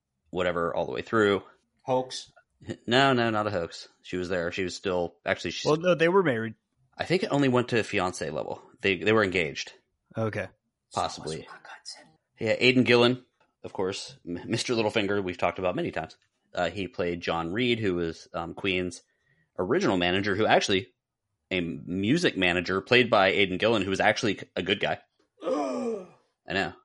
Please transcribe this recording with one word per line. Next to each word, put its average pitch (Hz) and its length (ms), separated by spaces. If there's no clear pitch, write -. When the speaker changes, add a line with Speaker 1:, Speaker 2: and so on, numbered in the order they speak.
Speaker 1:
whatever, 85 440
all 85 100
the - 60
way 62 100
through. 101 420
Speaker 2:
Hoax? 127 480
Speaker 1:
No, 135 260
no, 117 160
not 107 180
a 104 40
hoax. 85 380
She - 160
was 87 120
there. 87 220
She 98 120
was 90 120
still, 90 400
actually, - 260
she's - 180
Speaker 3:
Well, 156 100
no, 175 160
they 160 140
were 190 140
married. 113 320
Speaker 1:
I - 80
think 180 180
it 208 80
only 139 180
went 123 200
to 113 140
fiance 92 460
level. 62 320
They, 98 160
they 90 140
were 110 120
engaged. 85 500
Speaker 3:
Okay. 107 300
Speaker 1:
Possibly. 80 440
Speaker 2:
So - 40
much - 80
more - 80
content. - 580
Speaker 1:
Yeah, 110 200
Aidan 127 240
Gillen, 120 400
of - 100
course, - 420
M-, 87 180
Mister 113 300
Littlefinger, 104 480
we've 90 140
talked 87 220
about 90 160
many 82 160
times. 80 240
Uh, 87 160
he 90 180
played 87 320
John 82 320
Reed, 120 280
who 98 160
was, 85 380
um, 85 200
Queen's 92 480
original 117 400
manager, 92 380
who 107 100
actually, 101 420
a 92 100
music 98 760
manager 90 420
played 120 300
by 98 200
Aidan 92 280
Gillen, 104 240
who 95 80
was 92 100
actually 101 400
a 95 60
good 95 180
guy. 78 200
Speaker 2:
<gasps> - 220
Speaker 1:
I 240 1120
know. 90 200